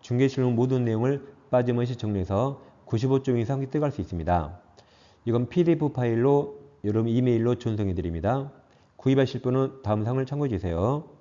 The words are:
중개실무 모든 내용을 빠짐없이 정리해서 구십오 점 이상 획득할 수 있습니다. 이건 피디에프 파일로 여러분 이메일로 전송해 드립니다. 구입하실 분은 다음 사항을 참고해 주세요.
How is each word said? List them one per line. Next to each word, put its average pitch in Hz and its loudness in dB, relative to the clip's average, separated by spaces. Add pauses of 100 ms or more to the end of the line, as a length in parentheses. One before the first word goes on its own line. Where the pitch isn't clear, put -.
중개실무 127 2
모든 123 2
내용을 120 0 (260)
빠짐없이 120 0
정리해서 104 -2 (240)
구십오 131 0
점 123 2
이상 127 -2
획득할 143 -2
수 120 -8
있습니다. 85 -2 (640)
이건 120 0
피디에프 160 2
파일로 127 2 (240)
여러분 110 0
이메일로 120 2
전송해 107 -2
드립니다. 92 -2 (460)
구입하실 131 2
분은 131 -2
다음 107 0
사항을 131 -2
참고해 143 -4
주세요. 98 -2 (160)